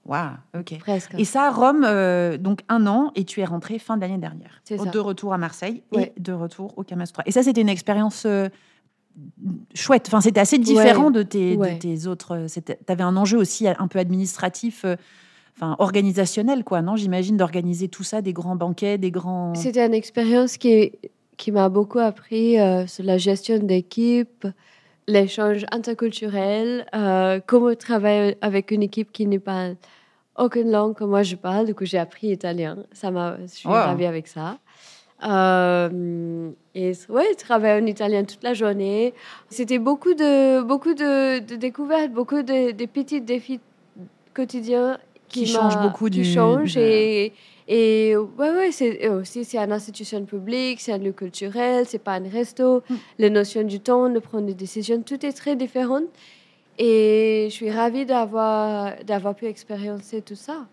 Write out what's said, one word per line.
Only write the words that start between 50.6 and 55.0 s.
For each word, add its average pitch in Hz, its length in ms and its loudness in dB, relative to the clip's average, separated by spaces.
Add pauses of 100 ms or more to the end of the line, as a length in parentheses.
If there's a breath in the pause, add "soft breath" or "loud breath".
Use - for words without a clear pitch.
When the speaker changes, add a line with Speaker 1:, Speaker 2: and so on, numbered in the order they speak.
Speaker 2:
c'est 233 120 -6
un 196 60 -2
lieu 196 140 -4
culturel, 233 760 -2
c'est 226 160 -8
pas 196 120 -4
un 185 140 -8
resto. 247 500 0 (100)
Speaker 1:
Hmm. 254 60 -2 (240 loud breath)
Speaker 2:
Les 214 120 4
notions 208 320 0
du 202 160 -4
temps, 247 300 2
de 233 100 0
prendre 214 280 -6
des 196 80 -6
décisions, 214 480 -4